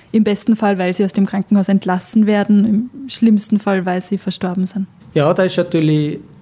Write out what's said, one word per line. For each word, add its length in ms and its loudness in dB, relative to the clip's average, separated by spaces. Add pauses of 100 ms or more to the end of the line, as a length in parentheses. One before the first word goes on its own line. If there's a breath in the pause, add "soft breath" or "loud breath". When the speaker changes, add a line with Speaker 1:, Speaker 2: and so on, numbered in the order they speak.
(100)
Speaker 1:
Im 140 2
besten 320 0
Fall, 220 0
weil 160 -2
sie 100 0
aus 80 -2
dem 140 0
Krankenhaus 420 0
entlassen 580 0
werden, 380 2
im 460 -2
schlimmsten 480 2
Fall, 260 -2
weil 160 -2
sie 160 -6
verstorben 480 -6
sind. 220 -6 (260)
Speaker 2:
Ja, 220 2
das 180 0
ist 60 -2
natürlich 600 0 (220)